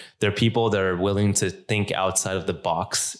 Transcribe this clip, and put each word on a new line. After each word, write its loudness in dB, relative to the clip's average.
there 2
are 0
people 2
that 2
are 2
willing 2
to 0
think -2
outside -2
of -6
the 0
box -2